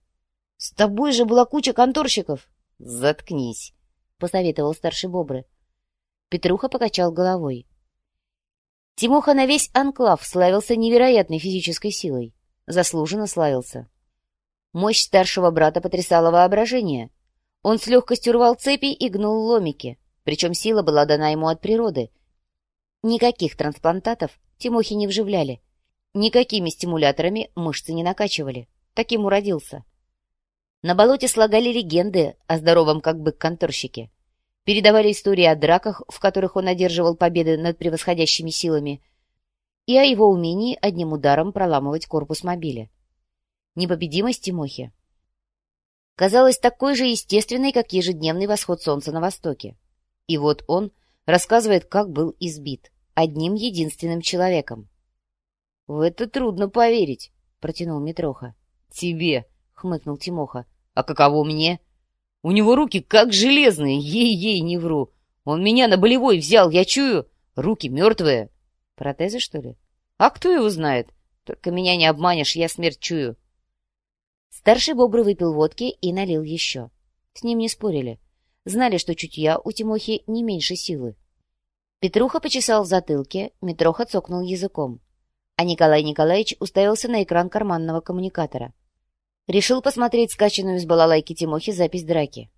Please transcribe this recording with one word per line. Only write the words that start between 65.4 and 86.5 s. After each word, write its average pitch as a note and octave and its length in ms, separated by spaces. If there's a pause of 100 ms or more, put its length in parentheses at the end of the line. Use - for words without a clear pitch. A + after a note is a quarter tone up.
Он D#3 180
меня A#3 240
на F#3+ 100
болевой A#3 400
взял, F3 320
я F3+ 160
чую, B3+ 420 (280)
руки D3 340
мёртвые». D3 600 (460)
«Протезы, E3 440
что - 200
ли?» B2 180 (400)
«А A#3 120
кто - 220
его B3+ 180
знает? D3 400 (360)
Только - 260
меня F3+ 240
не E3+ 100
обманешь, D#3+ 500
я E3 120
смерть E3 320
чую». C#3 380 (1120)
Старший B3 440
Бобры A#3+ 300
выпил F#3 300
водки D#3 360
и - 220
налил F3+ 320
ещё. D3+ 480 (420)
С - 100
ним A#3 160
не A3+ 100
спорили. C#3 500 (460)
Знали, G#3+ 320
что E3+ 180
чутья D#3 420
у - 140
Тимохи A3 560
не A3+ 160
меньше F#3 320
силы. C3 400 (840)
Петруха A#3 400
почесал A3+ 440
в F3+ 40
затылке, F3+ 640 (100)
Митроха E3 440
цокнул F3+ 360
языком. F3 580 (560)
А E3+ 80
Николай D#3+ 400
Николаевич D#3+ 560